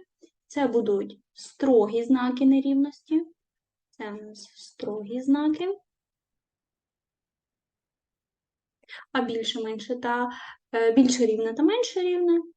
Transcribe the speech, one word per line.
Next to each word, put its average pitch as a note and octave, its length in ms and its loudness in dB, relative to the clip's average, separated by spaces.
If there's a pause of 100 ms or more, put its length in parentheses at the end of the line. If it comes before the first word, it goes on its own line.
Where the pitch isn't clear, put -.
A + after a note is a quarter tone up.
(460)
це C#4+ 200 -2
будуть G#3 540 -2 (120)
строгі A#3 720 0
знаки B3+ 440 2
нерівності. C#4 760 2 (680)
Це G#3+ 220 -12
у G#3 140 -14
нас G#3+ 280 -20
строгі G#3+ 680 -10
знаки. D4+ 580 0 (3250)
А B3+ 100 0
більше, A3+ 380 -4
менше A3 360 -6
та, B3 340 -2 (420)
е, A3+ 200 4
більше B3 340 4
рівне A3+ 280 -2
та D4 80 -4
менше G#4 380 2
рівне F4 420 2 (140)